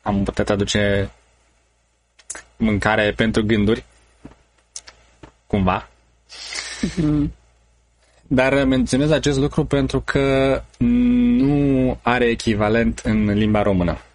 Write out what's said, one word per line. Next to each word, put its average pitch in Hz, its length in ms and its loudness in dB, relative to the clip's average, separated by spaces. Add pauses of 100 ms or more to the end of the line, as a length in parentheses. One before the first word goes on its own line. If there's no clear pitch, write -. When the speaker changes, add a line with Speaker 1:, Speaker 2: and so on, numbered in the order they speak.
Speaker 1:
Am 101 220 -2
putea 95 200 -2
traduce 101 680 0 (1500)
mâncare 107 540 0
pentru 110 340 0
gânduri, 110 380 0 (1600)
cumva. 95 420 -2 (920)
Speaker 2:
Mhm. 151 520 -2 (960)
Speaker 1:
Dar 131 360 2
menționez 131 480 0
acest 143 260 0
lucru 143 280 -2
pentru 135 360 -2
că 135 600 0 (160)
nu 123 1200 2
are 120 240 0
echivalent 113 800 0
în 107 300 0
limba 107 280 2
română. 90 360 0 (180)